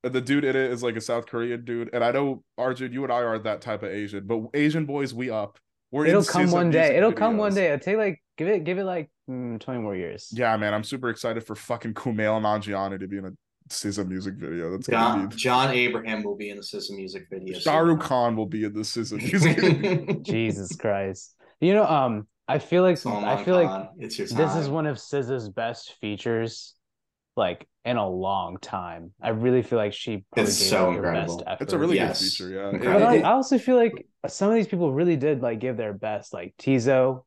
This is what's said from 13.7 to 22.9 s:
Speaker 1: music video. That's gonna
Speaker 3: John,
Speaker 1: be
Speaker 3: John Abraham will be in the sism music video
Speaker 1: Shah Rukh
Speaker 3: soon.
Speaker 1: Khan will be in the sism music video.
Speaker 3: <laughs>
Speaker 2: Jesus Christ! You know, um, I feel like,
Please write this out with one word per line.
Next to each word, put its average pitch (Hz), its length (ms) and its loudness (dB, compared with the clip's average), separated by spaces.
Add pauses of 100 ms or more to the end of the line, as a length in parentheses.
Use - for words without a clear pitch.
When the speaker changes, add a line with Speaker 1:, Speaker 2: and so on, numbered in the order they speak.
Speaker 1:
music 95 260 -6
video. 82 380 -6
That's - 160 -6
gonna 113 320 2
Speaker 3:
John, 98 80 -4
Speaker 1:
be 104 80 -12
Speaker 3:
John 127 340 2
Abraham 113 540 0
will 101 120 -4
be 101 140 -10
in 101 60 -12
the 101 60 -14
sism 98 340 -10
music 95 340 -12
video 95 300 -10
Speaker 1:
Shah 156 180 2
Rukh 165 220 6
Speaker 3:
soon. - 80 -6
Speaker 1:
Khan 120 280 2
will 110 100 0
be 107 180 -2
in 104 80 -4
the 104 80 -6
sism 107 380 -6
music 156 420 4
video. 180 540 2
Speaker 3:
<laughs> - 80 -6
Speaker 2:
Jesus 107 520 -2
Christ! 98 640 -4 (240)
You 180 140 6
know, 208 120 6
um, 127 400 2 (220)
I 151 100 0
feel 175 240 2
like, 185 140 6